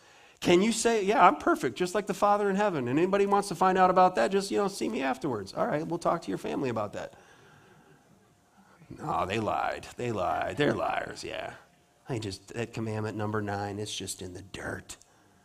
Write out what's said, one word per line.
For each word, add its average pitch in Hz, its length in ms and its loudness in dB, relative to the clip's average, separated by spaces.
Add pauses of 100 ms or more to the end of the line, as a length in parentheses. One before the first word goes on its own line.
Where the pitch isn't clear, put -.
(400)
can 180 220 6
you 226 100 2
say, 226 320 2
"Yeah, 196 200 6
I'm 202 120 8
perfect, 214 400 0
just 185 180 -2
like 208 120 -2
the 202 80 -2
Father 208 360 2
in 190 60 0
heaven"? 180 320 0
And 131 100 2
anybody 190 280 4
wants 202 220 2
to 180 60 -4
find 185 220 4
out 185 140 6
about 185 260 6
that, 226 160 2
just, 196 180 0
you 214 60 0
know, 202 100 2
see 190 220 -4
me 233 140 -4
afterwards. 143 500 -4
All 185 140 0
right, 165 200 -2
we'll 165 120 -4
talk 170 240 0
to - 80 -10
your - 80 -4
family - 320 -4
about 104 240 -4
that. 87 200 -10 (1800)
"No, 165 280 -2
they 117 120 -2
lied. 80 480 -2 (100)
They 123 140 -4
lied. 87 460 -2
They're 143 180 2
liars, - 480 -6
yeah. - 300 -10 (560)
I 127 100 -4
just, 104 360 -10
that 117 180 -6
commandment 107 440 -6
number 107 240 -2
nine, 101 380 -6
it's 107 160 -8
just - 260 -10
in 92 120 -12
the 90 100 -14
dirt." - 540 -12 (480)